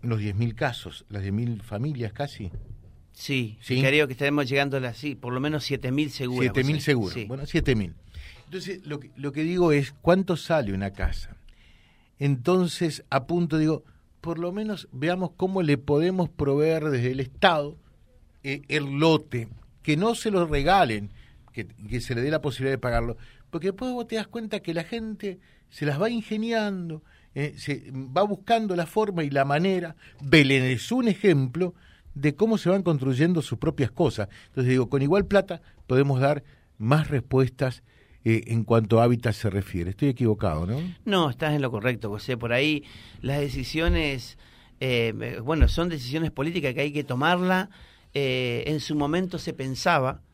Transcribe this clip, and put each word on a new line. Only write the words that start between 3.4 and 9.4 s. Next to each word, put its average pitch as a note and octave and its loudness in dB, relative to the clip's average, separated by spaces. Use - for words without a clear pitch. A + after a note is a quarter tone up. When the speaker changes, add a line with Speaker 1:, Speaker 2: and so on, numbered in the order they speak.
Speaker 1:
Sí. B2+ 0
Speaker 2:
creo C#3+ 4
que B2+ -8
estaremos C#3+ 0
llegando C#3 0
a - 0
las, A#2+ -6
sí, C#3+ -8
por A#2+ -10
lo B2+ -2
menos D3 -2
siete B2+ -4
mil C#3+ 0
seguras, B2 -2
Speaker 1:
Siete C3+ 2
mil D3 2
Speaker 2:
José. - -4
Speaker 1:
seguras. A2+ 2
Speaker 2:
Sí. A2+ -8
Speaker 1:
Bueno, C3+ -8
siete C#3+ 2
mil. F#2 -2
Entonces, F#3 -12
lo D3 -8
que, - -18
lo C3+ -6
que D3+ -4